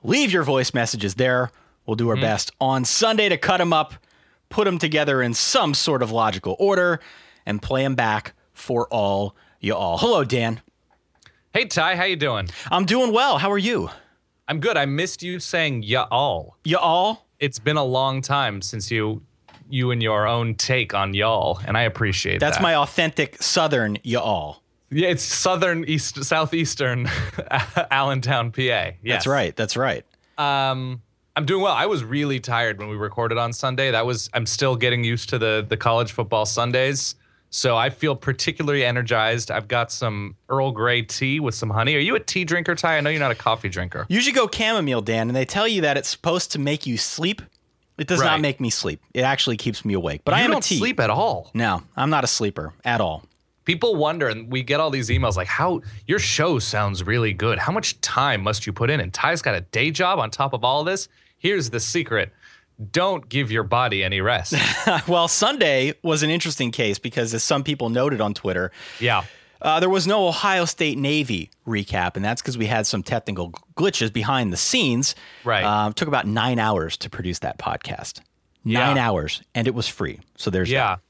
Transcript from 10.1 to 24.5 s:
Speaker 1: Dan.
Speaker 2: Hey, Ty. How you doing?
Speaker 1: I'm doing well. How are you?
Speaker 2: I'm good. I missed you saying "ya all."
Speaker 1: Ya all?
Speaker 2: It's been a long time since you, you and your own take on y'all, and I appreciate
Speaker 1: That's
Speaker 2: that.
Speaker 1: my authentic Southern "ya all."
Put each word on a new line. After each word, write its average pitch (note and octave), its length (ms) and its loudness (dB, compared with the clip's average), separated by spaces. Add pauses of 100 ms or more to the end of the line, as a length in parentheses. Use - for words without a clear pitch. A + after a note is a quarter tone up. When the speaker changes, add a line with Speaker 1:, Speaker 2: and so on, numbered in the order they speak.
Speaker 1:
Dan. A#2 380 -2 (920)
Speaker 2:
Hey, A#3 120 2
Ty. F3 300 0
How F3 80 0
you F#3+ 120 0
doing? A#2+ 340 -2 (200)
Speaker 1:
I'm F#3 160 4
doing A#3+ 260 2
well. A#3 280 4
How G3 120 0
are G3+ 60 2
you? G3+ 320 0 (580)
Speaker 2:
I'm D3+ 120 -4
good. G3+ 180 0
I C#3+ 80 2
missed D#3 380 -4
you F3+ 160 -8
saying D3 440 -2
"ya A#2 280 0
all." A#2 520 0
Speaker 1:
Ya D#3+ 140 2
all? F3 480 2 (140)
Speaker 2:
It's C#3+ 180 -2
been D3+ 200 0
a D3 60 2
long C3 380 0
time C3 400 0
since G#2 300 -6
you, A2 320 0 (440)
you B2+ 220 0
and A#2+ 140 0
your G#2+ 240 2
own A#2 260 0
take A#2+ 400 -2
on G2 220 0
y'all, G2+ 500 2
and G#2 100 -2
I A2+ 60 2
appreciate F#2+ 580 0
Speaker 1:
That's D3 180 2
Speaker 2:
that. F#3 60 2
Speaker 1:
my E3 120 4
authentic D3+ 680 0
Southern B2+ 640 2
"ya A#2 180 0
all." E2 400 -2 (280)